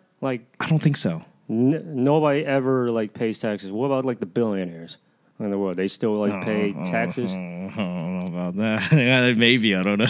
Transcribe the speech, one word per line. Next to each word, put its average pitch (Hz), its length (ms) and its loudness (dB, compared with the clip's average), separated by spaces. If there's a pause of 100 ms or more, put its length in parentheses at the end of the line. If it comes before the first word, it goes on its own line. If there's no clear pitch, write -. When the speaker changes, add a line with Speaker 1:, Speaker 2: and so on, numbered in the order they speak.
(200)
Speaker 1:
like 127 220 -4 (180)
Speaker 2:
I - 80 -6
don't 156 140 4
think 143 160 4
so. 82 240 -2 (260)
Speaker 1:
n-, 127 340 2 (220)
nobody 147 400 4
ever, 131 460 2
like, 110 240 -2
pays 110 240 -4
taxes. 98 340 -4
What 120 140 -2
about, 131 180 0
like, 123 160 -2
the 107 60 -6
billionaires 90 720 -4 (420)
in 104 100 -4
the 98 80 -2
world? 92 200 -2
They 92 100 0
still, 107 300 -2
like, 101 260 -2
pay 104 300 -2
Speaker 2:
Uh, 71 80 -10
uh, 90 80 -4
Speaker 1:
taxes? 117 420 -2
Speaker 2:
uh, - 20 -6
I 90 420 -8
don't 90 440 -4
know 90 60 -6
about 90 300 -6
that. 123 800 4
<laughs> - 20 -
Maybe, 117 360 6
I 92 80 0
don't 101 160 2
know. 110 120 2